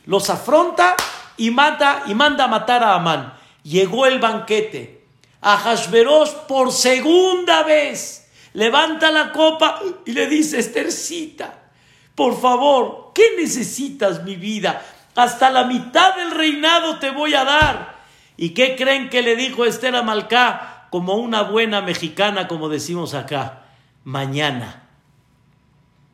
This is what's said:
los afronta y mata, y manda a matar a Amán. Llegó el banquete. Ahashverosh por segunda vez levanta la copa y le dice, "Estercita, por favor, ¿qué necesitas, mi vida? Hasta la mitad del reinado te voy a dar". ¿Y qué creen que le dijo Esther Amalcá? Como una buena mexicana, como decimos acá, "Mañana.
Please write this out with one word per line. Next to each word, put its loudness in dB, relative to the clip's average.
los -2
afronta 2
y -2
mata, 2
y -4
manda 2
a 2
matar 0
a 4
Amán. -2
Llegó 0
el 2
banquete. -4
Ahashverosh 2
por 0
segunda 2
vez -2
levanta 2
la 0
copa 2
y -10
le -2
dice, 0
"Estercita, -8
por 0
favor, 2
¿qué 6
necesitas, -4
mi -10
vida? -6
Hasta 4
la 2
mitad 2
del -6
reinado 0
te -4
voy -4
a 2
dar". 0
¿Y -4
qué 0
creen -2
que -2
le 0
dijo -2
Esther -2
Amalcá? -2
Como -2
una -2
buena 0
mexicana, -4
como -6
decimos -6
acá, -8
"Mañana. -6